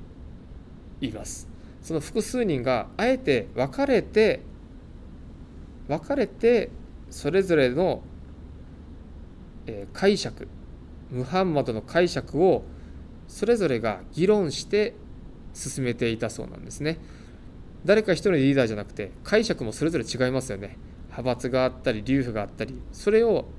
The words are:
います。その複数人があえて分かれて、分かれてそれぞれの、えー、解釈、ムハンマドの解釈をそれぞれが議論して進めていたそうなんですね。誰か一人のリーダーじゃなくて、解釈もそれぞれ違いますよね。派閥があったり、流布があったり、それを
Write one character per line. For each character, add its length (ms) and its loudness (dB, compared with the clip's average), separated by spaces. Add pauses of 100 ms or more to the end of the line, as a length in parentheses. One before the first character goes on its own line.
(1000)
い 120 -2
ま 120 -10
す。 240 -10 (340)
そ 120 -6
の 80 0
複 200 -2
数 220 0
人 180 2
が 260 2 (100)
あ 80 2
え 120 4
て 380 2
分 180 0
か 120 0
れ 160 6
て、 400 4 (1500)
分 180 -2
か 100 0
れ 120 2
て 420 4 (400)
そ 220 -4
れ 100 6
ぞ 140 4
れ 140 8
の、 340 2 (1600)
え 240 -8
ー、 60 -14
解 200 8
釈、 320 -8 (640)
ム 120 -2
ハ 200 2
ン 100 2
マ 100 4
ド 80 -2
の 100 -4
解 280 4
釈 340 0
を 200 6 (640)
そ 180 -4
れ 100 6
ぞ 140 4
れ 100 2
が 220 -2 (100)
議 160 2
論 240 6
し 140 -6
て 300 2 (580)
進 320 -4
め 80 2
て 160 0
い 80 0
た 120 -2
そ 140 -8
う 40 -8
な 100 -12
ん 80 -12
で 60 -10
す 100 -8
ね。 180 -2 (840)
誰 180 6
か 80 2
一 60 4
人 140 2
の 40 6
リ 160 6
ー 40 4
ダ 100 6
ー 20 2
じ 60 -2
ゃ 20 -4
な 80 -4
く 100 -14
て、 180 -8 (120)
解 220 4
釈 180 -2
も 80 -2
そ 140 -2
れ 40 2
ぞ 80 0
れ 60 0
違 240 0
い 40 0
ま 100 0
す 100 -6
よ 60 -4
ね。 200 -12 (280)
派 180 -10
閥 260 -2
が 140 4
あ 60 4
っ 120 -2
た 120 2
り、 100 -4
流 200 4
布 100 -4
が 80 -2
あ 40 -2
っ 40 -8
た 160 -6
り、 120 -8 (140)
そ 180 -2
れ 140 8
を 220 4 (140)